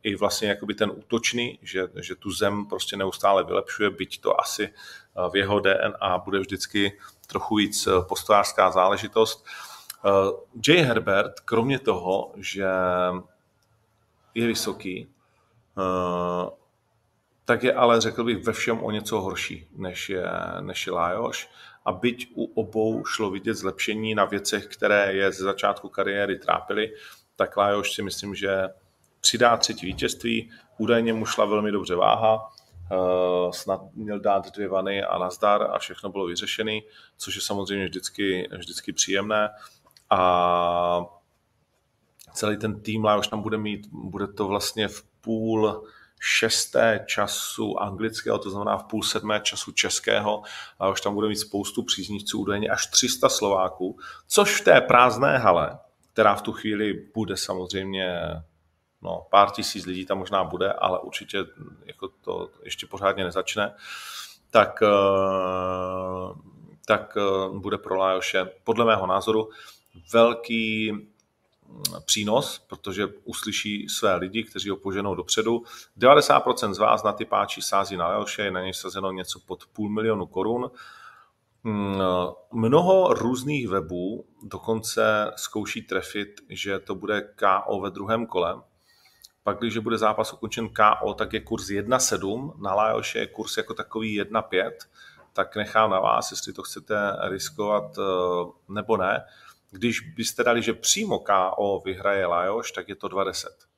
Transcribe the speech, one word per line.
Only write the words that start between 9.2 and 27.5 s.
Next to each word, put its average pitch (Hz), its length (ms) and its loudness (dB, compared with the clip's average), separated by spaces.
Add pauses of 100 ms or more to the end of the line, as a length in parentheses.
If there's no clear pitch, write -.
Eh, 101 40 4 (580)
Jay 170 140 8
Herbert, 104 580 2
kromě 123 400 0
toho, 95 580 0
že 98 300 -6 (1700)
je 117 120 0
vysoký, 98 600 -4 (680)
eh, 90 720 -2 (960)
tak 120 180 2
je 123 100 4
ale, 117 280 6
řekl 113 220 -2
bych, 110 220 -2
ve 110 80 0
všem 113 300 -2
o 107 80 -4
něco 107 300 -4
horší, 87 540 -8
než 92 340 -10
je, 90 160 -4 (340)
než 95 280 -8
je 90 60 -4
Lajos. 87 540 -2 (380)
A 107 60 0
byť 120 440 -2
u - 260 -4
obou 110 440 -2
šlo 104 240 -2
vidět 98 240 -4
zlepšení 107 640 -4
na 101 100 6
věcech, 101 420 -2
které 101 460 4
je 95 180 2
ze 95 120 -6
začátku 98 460 0
kariéry 98 500 -2
trápily, 104 540 -2 (420)
tak - 220 0